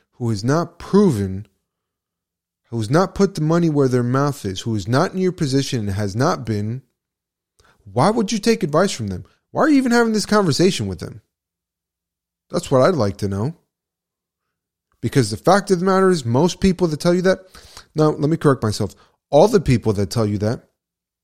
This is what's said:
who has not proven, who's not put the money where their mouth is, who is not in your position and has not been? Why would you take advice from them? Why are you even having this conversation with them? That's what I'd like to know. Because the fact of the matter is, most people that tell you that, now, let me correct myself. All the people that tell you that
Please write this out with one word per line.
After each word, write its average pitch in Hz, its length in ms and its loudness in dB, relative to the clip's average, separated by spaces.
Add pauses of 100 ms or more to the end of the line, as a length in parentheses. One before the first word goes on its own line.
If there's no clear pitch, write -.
(140)
who 117 180 -4
has 101 120 -4
not 156 360 -2
proven, 107 680 0 (1200)
who's 113 180 -6
not 180 240 2
put 196 220 0
the 151 60 -4
money 165 280 2
where 143 180 2
their 123 140 0
mouth 131 420 -2
is, 92 180 -6
who 117 120 -4
is 98 140 -4
not 143 260 0
in 190 60 -6
your 185 120 0
position 139 500 -2
and 101 100 -6
has 101 240 -4
not 143 280 -2
been? 110 380 -6 (1000)
Why 120 260 0
would 220 220 -2
you 226 80 -4
take 226 240 0
advice 170 280 0
from 107 180 -8
them? 92 160 -8 (260)
Why 135 100 -2
are 277 80 2
you 294 80 4
even 262 140 0
having 233 220 2
this 208 120 -2
conversation 180 640 2
with 92 120 -8
them? - 220 -14 (1300)
That's - 220 -8
what 131 100 4
I'd 175 140 4
like 104 220 -2
to 104 100 -4
know. 104 280 -4 (1400)
Because 120 300 0
the 107 80 -6
fact 190 320 2
of 185 100 0
the 180 60 -4
matter 190 240 2
is, 165 160 0
most 131 340 0
people 180 280 0
that 151 120 -6
tell 175 140 0
you 185 80 0
that, 185 200 0 (520)
now, 151 160 2
let 147 200 -2
me 165 60 0
correct 147 280 2
myself. 104 320 -4 (340)
All 151 180 6
the 220 140 2
people 117 320 0
that 98 160 -2
tell 117 160 0
you 104 140 -2
that 107 280 -4 (560)